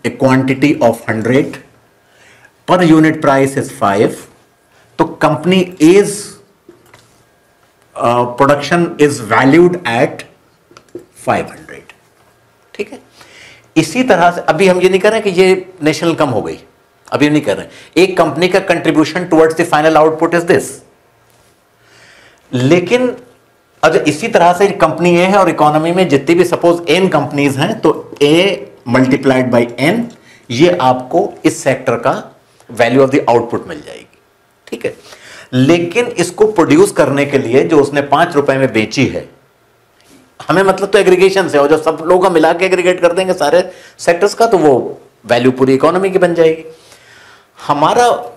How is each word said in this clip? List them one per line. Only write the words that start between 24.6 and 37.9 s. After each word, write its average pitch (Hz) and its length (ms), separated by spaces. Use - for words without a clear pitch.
company 170 500
ए 175 60
है 190 140
और 185 120
economy 156 420
में 185 180
जितनी 143 260
भी 175 100
suppose 170 440
एन 185 200
companies 143 480
हैं, 190 220
तो - 420
A 170 360
multiplied 131 640
by 120 140
N, 190 200
ये 175 300
आपको 131 520
इस - 180
sector 127 320
का 127 180
value 120 360
of 131 60
the 135 140
output 117 420
मिल 82 140
जाएगी, - 380
ठीक - 180
है। 104 100
लेकिन 170 520
इसको 214 460
produce 165 400
करने 139 340
के 143 120
लिए 123 260
जो 165 180
उसने 143 200